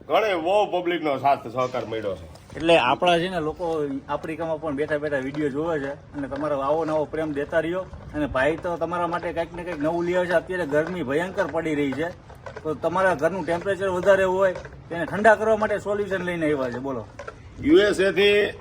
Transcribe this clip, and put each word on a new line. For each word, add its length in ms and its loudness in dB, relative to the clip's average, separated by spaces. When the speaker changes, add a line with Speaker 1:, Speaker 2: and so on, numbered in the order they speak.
Speaker 1:
ઘણે 280 2
બહુ 460 2
પબ્લિકનો 360 -2
સાથ 300 2
સહકાર 380 -4
મળ્યો 300 -4
છે. 420 -16
Speaker 2:
એટલે 200 6
આપણા 400 4
છે 120 -2
ને 100 -4
લોકો 480 -4
આફ્રિકામાં 520 -6
પણ 140 -4
બેઠા 220 0
બેઠા 200 -2
વીડિયો 320 -2
જોવે 300 -2
છે 100 -4
અને 380 -10
તમારો 320 -2
આવો 260 0
નવો 200 0
પ્રેમ 260 -4
દેતા 280 -2
રહ્યો. 260 -2
અને 140 -2
ભાઈ 280 2
તો 220 -4
તમારા 300 -2
માટે 260 -4
કંઈક 200 -4
ને 100 -10
કંઈક 160 -6
નવું 260 0
લઈ 100 0
આવે 120 2
છે. 40 -2
અત્યારે 340 0
ગરમી 380 0
ભયંકર 440 -2
પડી 280 -2
રહી 160 0
છે, 180 -4
તો 100 -2
તમારા 400 2
ઘરનું 320 -2
ટેમ્પરેચર 440 -2
વધારે 340 4
હોય 300 2
તેને 160 -4
ઠંડા 300 6
કરવા 220 4
માટે 220 0
સોલ્યુશન 440 -2
લઈને 300 0
આવ્યા 160 0
છે. 100 -6
બોલો. 280 -6
Speaker 1:
યુ 160 8
એસ 220 4
એ 120 4
થી 500 4